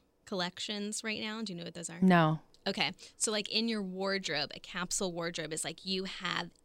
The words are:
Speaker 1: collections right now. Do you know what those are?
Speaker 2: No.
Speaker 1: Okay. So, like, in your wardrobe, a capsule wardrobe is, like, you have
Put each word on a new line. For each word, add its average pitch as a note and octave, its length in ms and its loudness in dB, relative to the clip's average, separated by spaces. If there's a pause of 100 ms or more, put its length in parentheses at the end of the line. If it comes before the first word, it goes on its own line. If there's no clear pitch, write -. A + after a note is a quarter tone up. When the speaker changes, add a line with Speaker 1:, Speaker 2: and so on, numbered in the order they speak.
(260)
Speaker 1:
collections G#3 800 -4
right A3 160 -2
now. A3 220 -4
Do G#3 120 -6
you E3+ 60 -6
know E3+ 60 -8
what E3+ 80 -10
those E3+ 160 -8
are? E3+ 120 -10
Speaker 2:
No. E3+ 380 8 (280)
Speaker 1:
Okay. F#3+ 240 2 (260)
So, - 140 0
like, G#3 180 -2
in A3+ 180 2
your A3 140 0
wardrobe, F#3 760 -2
a - 40 -12
capsule F3+ 520 -2
wardrobe E3+ 400 -4
is, D#3+ 140 -2
like, D3+ 200 -6
you F#3 180 0
have F3 480 -2 (140)